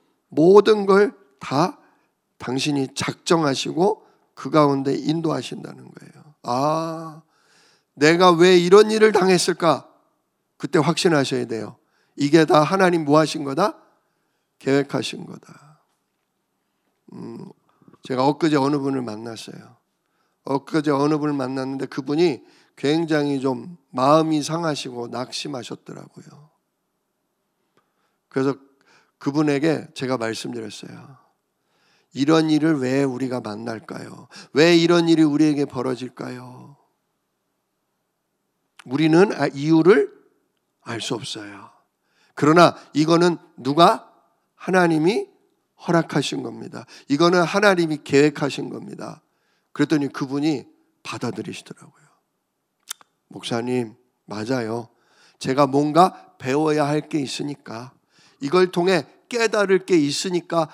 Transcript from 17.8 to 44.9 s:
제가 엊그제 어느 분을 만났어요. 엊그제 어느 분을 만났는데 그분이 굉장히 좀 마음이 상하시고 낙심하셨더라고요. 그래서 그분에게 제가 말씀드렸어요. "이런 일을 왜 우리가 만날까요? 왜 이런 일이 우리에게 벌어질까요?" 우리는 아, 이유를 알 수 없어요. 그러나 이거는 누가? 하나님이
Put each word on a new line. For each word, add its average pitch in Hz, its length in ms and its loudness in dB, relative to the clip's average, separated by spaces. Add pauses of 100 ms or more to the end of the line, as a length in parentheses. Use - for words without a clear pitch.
제가 131 240 -2
엊그제 147 300 2
어느 139 200 0
분을 135 240 -4
만났어요. 113 760 -14 (640)
엊그제 143 480 -4
어느 147 260 0
분을 147 160 -4
만났는데 135 540 -8
그분이 147 560 -2 (320)
굉장히 147 640 -2
좀 131 360 -4 (120)
마음이 151 540 2
상하시고 143 640 -6
낙심하셨더라고요. - 1400 -14 (1800)
그래서 135 260 -2 (640)
그분에게 143 760 -2
제가 127 240 -6
말씀드렸어요. 113 1000 -12 (960)
"이런 156 360 2
일을 156 300 2
왜 131 240 0
우리가 127 380 -4
만날까요? 113 840 -12 (260)
왜 165 220 6
이런 170 340 4
일이 160 120 4
우리에게 147 440 2
벌어질까요?" 127 1120 -10 (2000)
우리는 156 480 2
아, 143 140 -2
이유를 160 640 2 (720)
알 113 200 -10
수 - 120 -8
없어요. 104 560 -14 (640)
그러나 156 420 4 (180)
이거는 165 440 2 (200)
누가? 165 540 2 (440)
하나님이 180 720 0 (600)